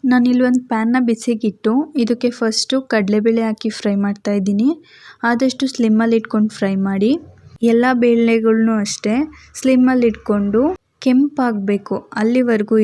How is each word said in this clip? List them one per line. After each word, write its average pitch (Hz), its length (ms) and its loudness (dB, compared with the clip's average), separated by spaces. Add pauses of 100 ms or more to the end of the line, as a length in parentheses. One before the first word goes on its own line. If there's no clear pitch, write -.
ನಾನಿಲ್ಲಿ 247 380 2
ಒಂದು 247 220 0
ಪ್ಯಾನ್ನ 226 280 0 (100)
ಬಿಸಿಗಿಟ್ಟು 220 640 -2 (300)
ಇದಕ್ಕೆ 233 360 0
ಫಸ್ಟು 226 380 -2 (160)
ಕಡಲೆಬೇಳೆ 214 560 0
ಹಾಕಿ 220 220 -4 (100)
ಫ್ರೈ 208 140 -2 (100)
ಮಾಡ್ತಾ 202 340 -4
ಇದ್ದೀನಿ. 202 320 0 (600)
ಆದಷ್ಟು 254 440 0
ಸ್ಲಿಮ್ಮಲ್ಲಿ 226 460 2
ಇಟ್ಕೊಂಡು 214 360 -2
ಫ್ರೈ 196 160 -2 (140)
ಮಾಡಿ. 196 240 0 (640)
ಎಲ್ಲ 233 140 2 (180)
ಬೇಳೆಗಳ್ನೂ 226 680 2 (100)
ಅಷ್ಟೇ 208 300 -4 (460)
ಸ್ಲಿಮ್ಮಲ್ಲಿ 254 520 2
ಇಟ್ಕೊಂಡು 208 500 -2 (440)
ಕೆಂಪಾಗಬೇಕು 240 920 0 (260)
ಅಲ್ಲಿವರೆಗೂ 226 640 0